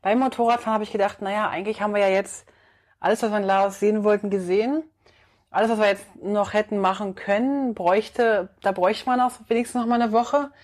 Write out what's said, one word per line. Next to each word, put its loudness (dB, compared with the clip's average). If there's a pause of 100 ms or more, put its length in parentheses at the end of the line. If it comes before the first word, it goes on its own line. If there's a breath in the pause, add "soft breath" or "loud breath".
beim 2
Motorradfahren 0
habe -2
ich -10
gedacht, -2
na -6
ja, -2
eigentlich -6
haben -2
wir 2
ja 4
jetzt -2 (520 soft breath)
alles, 0
was 0
wir -2
in -2
Laos 2
sehen 2
wollten, 2
gesehen. 0 (680 soft breath)
Alles, 2
was 0
wir 4
jetzt -2 (160)
noch -2
hätten 0
machen -2
können, -2
bräuchte, 0 (140)
da 0
bräuchte 0
man 2
auch 0 (160)
wenigstens -2
noch -4
mal 2
eine 0
Woche. 2 (160 soft breath)